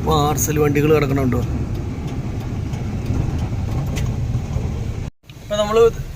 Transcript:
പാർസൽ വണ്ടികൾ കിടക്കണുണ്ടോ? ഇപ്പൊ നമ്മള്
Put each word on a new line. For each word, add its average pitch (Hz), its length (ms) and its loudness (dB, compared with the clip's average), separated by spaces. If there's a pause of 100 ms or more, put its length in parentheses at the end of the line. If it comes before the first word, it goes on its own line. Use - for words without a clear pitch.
പാർസൽ 147 560 2
വണ്ടികൾ 147 300 4
കിടക്കണുണ്ടോ? 135 460 2 (4000)
ഇപ്പൊ 208 160 -4
നമ്മള് 214 220 4 (340)